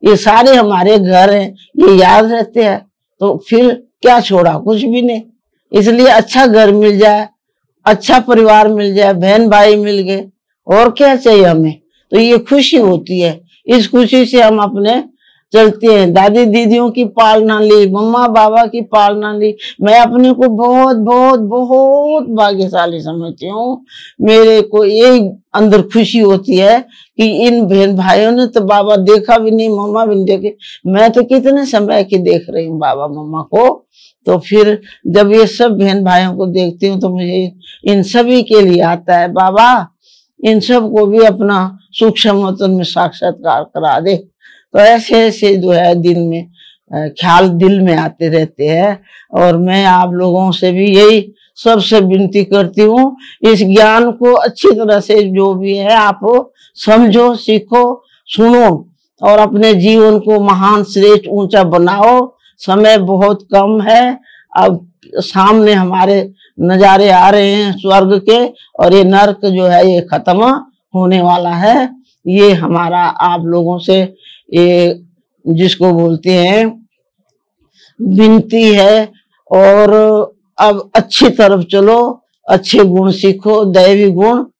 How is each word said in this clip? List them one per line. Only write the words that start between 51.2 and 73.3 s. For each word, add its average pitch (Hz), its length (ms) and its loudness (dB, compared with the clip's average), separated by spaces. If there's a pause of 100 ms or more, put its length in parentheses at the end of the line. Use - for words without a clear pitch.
सबसे 226 440 0
विनती 190 440 -2
करती 196 380 -2
हूँ, 254 360 0 (260)
इस 220 160 2
ज्ञान 220 520 2
को 240 220 0
अच्छी - 380 0
तरह 214 280 0
से 208 240 0
जो 196 300 -2
भी 196 240 -6
है 202 160 -2
आप 214 580 -2 (240)
समझो, 233 600 2
सीखो, 233 680 -2 (220)
सुनो 226 640 0 (340)
और 208 160 4
अपने 214 340 0
जीवन 214 460 2
को 214 200 -2
महान, 202 440 -2
श्रेष्ठ, 202 460 0
ऊंचा 196 340 -2
बनाओ। 202 720 0 (220)
समय 214 400 2
बहुत 196 560 -2
कम 202 280 0
है, 240 380 0 (380)
अब 190 340 -2 (240)
सामने 208 580 0
हमारे 190 580 -2 (300)
नजारे 190 480 2
आ 185 200 4
रहे 202 220 0
हैं 202 260 -4
स्वर्ग 190 520 0
के, 240 160 2 (380)
और 175 100 2
ये 196 100 4
नर्क 202 420 0
जो 185 200 -2
है 180 260 2
ये 175 100 0
खत्म 180 420 -2 (520)
होने 185 260 0
वाला 175 300 -2
है। 240 540 -2 (220)
ये 202 240 2
हमारा 170 500 -2
आप 175 440 -4